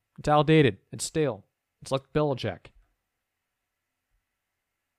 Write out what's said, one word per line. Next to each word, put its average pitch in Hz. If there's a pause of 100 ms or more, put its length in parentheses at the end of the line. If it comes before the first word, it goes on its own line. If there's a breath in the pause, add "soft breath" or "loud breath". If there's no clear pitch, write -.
(180)
it's -
outdated. 147 (120)
It's -
stale. 131 (340)
It's -
like 135
Belichick. 135 (2250)